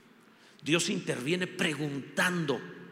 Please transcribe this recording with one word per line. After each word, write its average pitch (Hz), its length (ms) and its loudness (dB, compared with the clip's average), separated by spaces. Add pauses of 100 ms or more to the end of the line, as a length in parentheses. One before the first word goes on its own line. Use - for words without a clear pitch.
(640)
Dios 156 280 4
interviene 165 560 0
preguntando 147 1120 0 (320)